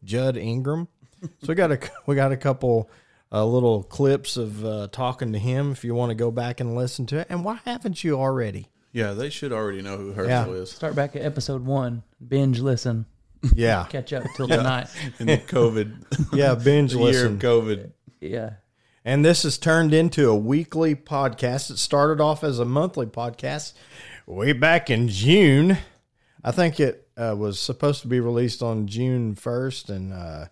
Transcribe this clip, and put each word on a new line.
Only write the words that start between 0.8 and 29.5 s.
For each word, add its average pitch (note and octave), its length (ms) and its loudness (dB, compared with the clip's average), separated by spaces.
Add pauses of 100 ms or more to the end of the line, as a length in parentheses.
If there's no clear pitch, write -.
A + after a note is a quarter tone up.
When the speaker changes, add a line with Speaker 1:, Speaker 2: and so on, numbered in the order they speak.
Speaker 1:
So E3+ 80 -12 (180)
we D#3+ 80 -2
got E3+ 160 2
a, C3 80 0 (140)
<laughs> - 120 -16
we C#3+ 100 0
got C3+ 180 2
a C3 40 -4
couple, B2+ 520 0 (420)
uh, G#2+ 140 2
little A#2 380 2
clips C#3 520 0
of, G#2+ 300 -6
uh, G#2+ 260 -6
talking B2 420 -4
to G#2+ 60 -2
him B2+ 320 0
if C3 140 -8
you A#2+ 100 -2
wanna A#2+ 200 0
go A#2 160 0
back A#2+ 280 -4
and A#2 160 -4
listen B2 320 -4
to D3 120 -4
it. E3+ 100 -6
And F3 160 -4
why A3+ 180 -6
haven't A#3+ 400 -6
you D3 160 0
already? A#2+ 480 -2 (240)
Speaker 2:
Yeah, G#2+ 220 -2
they B2+ 160 -6
should D3 240 -8
already G#2 280 -4
know G2 160 -8
who G2 140 -10
Herschel G2+ 440 0
Speaker 1:
Yeah. F#2 60 -6
Speaker 2:
is. F#2 100 -12
Speaker 3:
Start D3+ 240 -6
back C#3+ 200 -2
at C#3+ 60 -6
episode C#3 440 -6
one. B2 380 -2 (220)
Binge C3 340 2
listen. A#2+ 460 -2 (480)
Speaker 1:
Yeah. A2+ 360 4
Speaker 3:
Catch - 240 -8
up B2+ 100 -6 (120)
till C3 140 -4
Speaker 2:
Yeah. D#3+ 80 4
Speaker 3:
tonight. B2+ 300 0 (320)
Speaker 2:
In A2+ 80 -2
the D3+ 100 4
covid. A2 560 2 (240)
Speaker 1:
<laughs> - 160 -2
Yeah, C#3 220 4
binge C3+ 380 4
Speaker 2:
the B2+ 60 0
year A#2 80 6
Speaker 1:
listen. A#2+ 280 4
Speaker 2:
of G2+ 40 -4
covid. A2 520 2 (300)
Speaker 3:
Yeah. A2 300 -8 (520)
Speaker 1:
And C#3 200 2
this E3 200 6
has D3 160 -2
turned D#3+ 340 4
into D#3 360 4
a A2 60 6
weekly D3+ 600 0
podcast. C#3 760 -4
It C3 80 -10
started D3 460 2
off D3+ 200 0
as C#3 140 -2
a A#2+ 80 0
monthly C#3+ 400 -2
podcast A#2+ 680 -8 (520)
way G#2+ 280 -2
back D#3+ 360 2
in A#2+ 200 2
June. D3+ 680 6 (680)
I A#2+ 80 -2
think E3 280 0
it, C3+ 280 0 (100)
uh, A2+ 200 -2
was G2+ 220 -4
supposed C#3+ 420 -2
to - 60 -12
be B2 120 2
released A#2+ 440 -2
on A2+ 240 -2
June A#2 480 -2
first, B2 560 -6